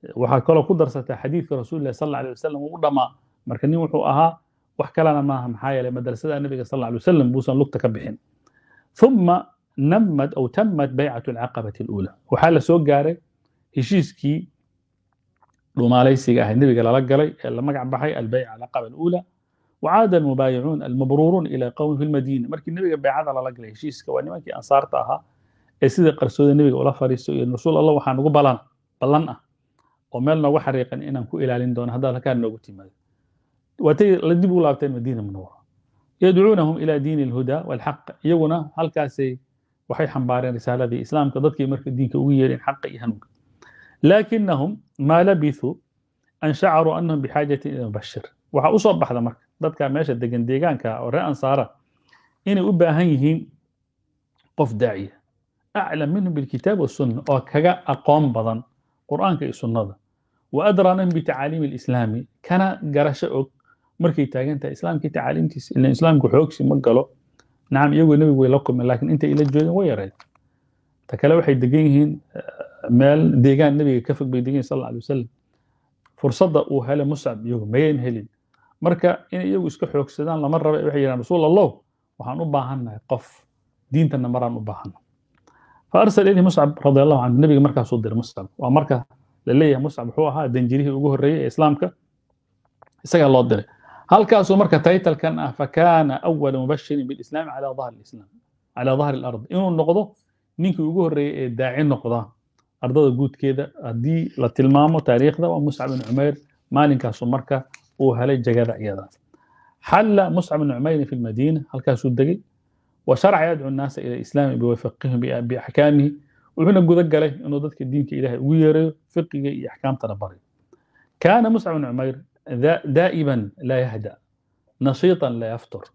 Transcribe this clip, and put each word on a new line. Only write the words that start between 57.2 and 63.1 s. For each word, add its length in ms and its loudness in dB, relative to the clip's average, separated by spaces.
oo 160 2
kaga 400 0
aqoon 460 2
badan 300 -2
Qur'aanka 340 -2
iyo 100 -6
Sunnada. 400 -4
وأدرى 420 4
منهم 140 0
بتعاليم 540 -4
الإسلام، 640 -4
kana 400 -2
garasho 480 -2